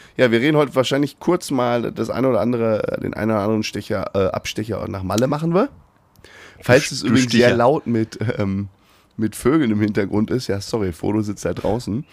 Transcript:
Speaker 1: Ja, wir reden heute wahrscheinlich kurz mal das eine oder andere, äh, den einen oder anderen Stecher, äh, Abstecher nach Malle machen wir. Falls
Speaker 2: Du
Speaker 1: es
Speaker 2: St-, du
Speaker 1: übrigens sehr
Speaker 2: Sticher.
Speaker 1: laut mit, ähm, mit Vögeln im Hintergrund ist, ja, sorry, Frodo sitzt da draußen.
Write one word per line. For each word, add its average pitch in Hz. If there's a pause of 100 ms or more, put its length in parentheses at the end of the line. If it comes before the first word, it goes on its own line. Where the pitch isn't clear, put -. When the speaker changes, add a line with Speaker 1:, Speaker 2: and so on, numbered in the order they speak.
(180)
Speaker 1:
Ja, 123
wir 117
reden 151
heute 143
wahrscheinlich 135
kurz 175
mal 120
das 110
eine 127
oder 113
andere, 113
äh, -
den -
einen 110
oder 104
anderen 110
Stecher, 104
äh, 98
Abstecher 107
nach 95
Malle 104
machen 160
wir. 226 (880)
Falls 135
Speaker 2:
Du 143
Speaker 1:
es 123
Speaker 2:
St-, -
du -
Speaker 1:
übrigens 123
sehr 117
Speaker 2:
Sticher. 113
Speaker 1:
laut 127
mit, 113 (220)
ähm, 98 (460)
mit 107
Vögeln 139
im 107
Hintergrund 104
ist, 127
ja, 98
sorry, 101
Frodo 104
sitzt 101
da 87
draußen. 104